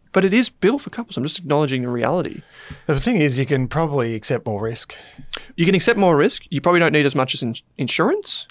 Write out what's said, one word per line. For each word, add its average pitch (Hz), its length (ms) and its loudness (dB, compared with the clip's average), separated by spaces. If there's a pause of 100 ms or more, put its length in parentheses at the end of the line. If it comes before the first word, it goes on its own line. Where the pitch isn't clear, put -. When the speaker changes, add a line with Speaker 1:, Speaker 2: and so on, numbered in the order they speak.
(120)
Speaker 1:
but 190 140 4
it 185 80 2
is 240 160 2
built 240 320 0
for - 80 -14
couples. - 280 -10
I'm 120 60 -2
just 143 140 -6
acknowledging 143 460 0
the 123 60 -4
reality. 123 520 -2 (460)
Speaker 2:
The 139 120 0
thing 240 180 0
is, 143 200 2
you 135 80 0
can 131 220 0
probably 143 480 -2
accept 113 280 -4
more 107 160 -4
risk. 113 360 -8 (600)
Speaker 1:
You 170 120 0
can 190 80 4
accept 220 240 2
more 175 180 6
risk. 175 320 2
You 139 120 -4
probably 175 180 4
don't 160 140 4
need 151 120 4
as 139 80 2
much 135 220 0
as - 80 -6
in-, 113 100 -4 (240)
insurance. 220 720 -2